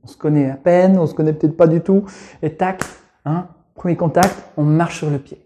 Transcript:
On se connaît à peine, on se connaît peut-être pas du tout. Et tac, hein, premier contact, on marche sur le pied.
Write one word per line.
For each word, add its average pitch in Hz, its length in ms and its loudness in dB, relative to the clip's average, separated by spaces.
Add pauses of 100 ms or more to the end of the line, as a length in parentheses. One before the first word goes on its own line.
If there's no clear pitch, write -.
On - 40 -20
se - 100 -20
connaît 147 320 0
à 135 60 -8
peine, 180 420 4
on 165 80 2
se 143 80 -6
connaît 156 200 0
peut-être 156 240 -2
pas 170 100 6
du 165 140 2
tout. 196 240 2 (360)
Et 156 140 -4
tac, 185 280 -4 (420)
hein, 175 240 -4 (260)
premier 170 200 -2
contact, 175 400 0 (220)
on 151 60 -2
marche 156 340 0
sur 151 120 -6
le 139 100 -4
pied. - 260 -18